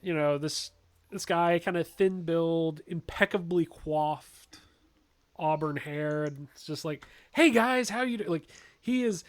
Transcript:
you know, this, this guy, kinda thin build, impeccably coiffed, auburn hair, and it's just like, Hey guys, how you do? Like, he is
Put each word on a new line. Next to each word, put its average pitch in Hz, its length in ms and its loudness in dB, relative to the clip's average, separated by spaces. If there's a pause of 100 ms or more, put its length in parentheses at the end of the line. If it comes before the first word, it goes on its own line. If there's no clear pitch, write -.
you 190 120 -4
know, 147 240 2
this, 147 340 -6 (400)
this 196 140 -8
guy, 170 340 2
kinda 175 240 -2
thin 190 400 0
build, 165 640 0
impeccably 175 760 0
coiffed, - 920 -6 (800)
auburn 156 400 0
hair, 151 460 -2
and 143 300 -6
it's - 120 -20
just - 200 -8
like, 151 200 -6 (260)
Hey 320 180 6
guys, 247 400 4
how 226 140 -2
you 240 140 -2
do? 208 80 -4
Like, 165 220 -2 (340)
he 247 220 0
is 214 260 0